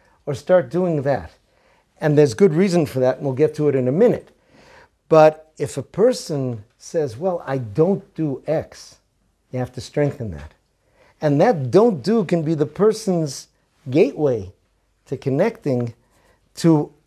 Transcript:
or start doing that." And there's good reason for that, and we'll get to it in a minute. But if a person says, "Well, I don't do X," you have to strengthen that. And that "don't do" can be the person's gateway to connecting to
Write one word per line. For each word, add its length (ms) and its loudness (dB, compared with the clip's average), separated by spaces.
or 80 -4
start 360 0
doing 320 -2
that." 280 -4
And 180 2
there's 160 4
good 200 4
reason 320 2
for 140 -6
that, 160 2
and 80 -10
we'll 100 -4
get 220 0
to 120 0
it 60 2
in 140 0
a 40 0
minute. 380 2
But 500 4
if 180 -8
a 60 -8
person 800 -2
says, 380 -6
"Well, 300 -6
I 120 -4
don't 560 -2
do 320 -4
X," 500 -6
you 60 -6
have 160 -6
to 60 -12
strengthen 520 -4
that. 220 -16
And 200 2
that 300 0
"don't 320 4
do" 220 0
can 180 -2
be 120 -2
the 120 -2
person's 840 -2
gateway 640 0
to 100 -10
connecting 800 -2
to 340 2